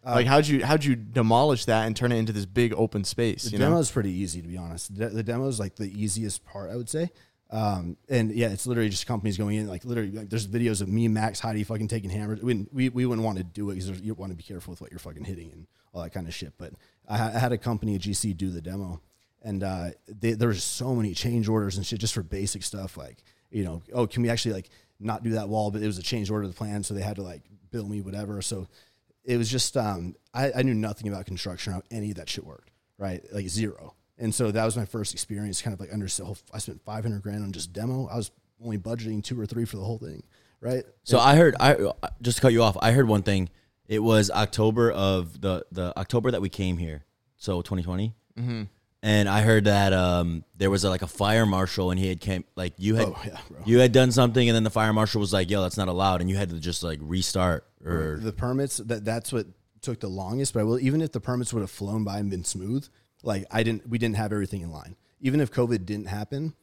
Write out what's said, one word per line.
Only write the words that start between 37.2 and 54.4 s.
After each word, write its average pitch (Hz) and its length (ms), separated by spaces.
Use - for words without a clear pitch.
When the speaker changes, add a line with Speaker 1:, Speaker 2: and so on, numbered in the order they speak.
Speaker 1:
grand 104 200
on 98 80
just 87 220
demo. 123 340
I 98 80
was 113 160
only 110 140
budgeting 110 460
two 127 160
or 107 60
three 117 200
for 110 100
the 98 80
whole 110 140
thing, - 260
right? 123 240
Speaker 3:
So 127 160
Speaker 1:
And 120 80
Speaker 3:
I 143 80
heard, 160 240
I, 139 160
just 117 160
to - 40
cut 127 120
you 117 100
off, 104 180
I 113 120
heard 127 160
one 104 140
thing. 95 260
It 107 100
was 107 320
October 110 600
of 92 500
the, 92 300
the 90 280
October 117 320
that 98 100
we 98 60
came 90 300
here, 80 260
so 90 260
twenty 90 220
twenty. 95 300
Speaker 2:
Mm-hmm. 120 240
Speaker 3:
And 104 220
I 101 140
heard 110 240
that, 101 260
um, 87 540
there 95 140
was 98 160
a, 98 40
like, 92 120
a 95 60
fire 107 380
marshal, 92 460
and 92 80
he 95 80
had 92 140
came, 92 240
like, 90 220
you 104 180
had, 110 140
Speaker 1:
Oh, 90 160
yeah, 104 120
bro. - 140
Speaker 3:
you 117 140
had 127 120
done 127 220
something, 123 340